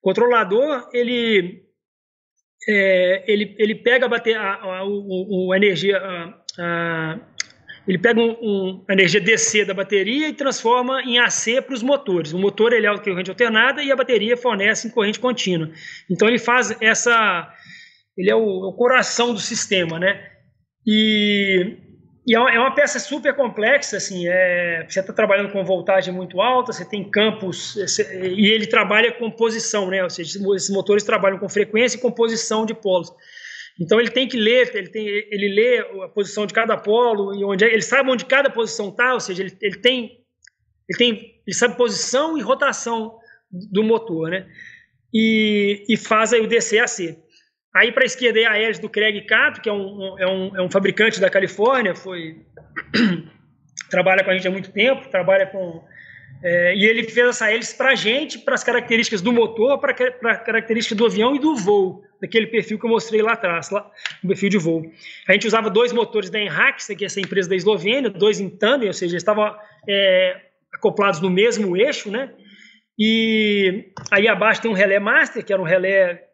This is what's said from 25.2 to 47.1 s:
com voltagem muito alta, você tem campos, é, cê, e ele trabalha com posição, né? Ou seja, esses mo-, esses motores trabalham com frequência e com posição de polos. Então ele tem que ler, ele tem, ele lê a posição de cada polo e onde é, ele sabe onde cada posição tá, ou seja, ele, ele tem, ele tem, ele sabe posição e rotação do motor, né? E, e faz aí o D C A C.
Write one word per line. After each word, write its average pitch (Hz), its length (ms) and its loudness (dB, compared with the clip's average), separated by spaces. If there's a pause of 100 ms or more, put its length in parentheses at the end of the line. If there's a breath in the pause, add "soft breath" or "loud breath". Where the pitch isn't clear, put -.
com 196 100 -2
voltagem 185 520 0
muito 185 260 -6
alta, 247 320 2
você 175 160 -12
tem 202 220 -8
campos, 208 680 0
é, 190 100 -4
cê, 185 480 -4
e 202 120 4
ele 220 200 2
trabalha 220 460 2
com 226 180 -8
posição, 220 600 -2
né? 190 120 -2
Ou 180 60 -2
seja, 165 220 -10
esses 202 100 -10
mo-, 196 140 0
esses 190 160 -4
motores 202 340 2
trabalham 196 340 0
com 196 100 -8
frequência 214 500 0
e - 20 -12
com 247 100 0
posição 226 540 -2
de 220 80 -4
polos. 185 400 -2 (640 loud breath)
Então 196 220 2
ele 226 80 0
tem 254 180 -2
que 254 120 -6
ler, 233 360 2
ele 190 140 -8
tem, 214 180 -8
ele 208 480 -4
lê 233 240 4 (260)
a 175 40 -14
posição 208 380 -4
de 202 80 -10
cada 220 200 2
polo 208 600 0
e 202 100 -4
onde 196 220 2
é, - 20 6
ele 220 140 2
sabe 269 280 2
onde 226 140 0
cada 277 240 2
posição 220 420 -4
tá, 247 220 0
ou 247 80 0
seja, 190 220 -8
ele, 185 180 -8
ele 196 160 -4
tem, 247 420 -2 (720)
ele 180 100 -8
tem, 233 140 4 (340)
ele 190 80 -8
sabe 240 220 -2
posição 247 600 -2
e - 20 -4
rotação 233 760 -4 (320 soft breath)
do 196 320 -4
motor, 202 480 -2
né? 185 160 -8 (680 loud breath)
E, 214 720 0
e 220 120 2
faz 220 340 2
aí 233 80 4
o 220 60 0
D 196 160 2
C 208 160 0
A 240 80 2
C. 165 320 -8 (580 soft breath)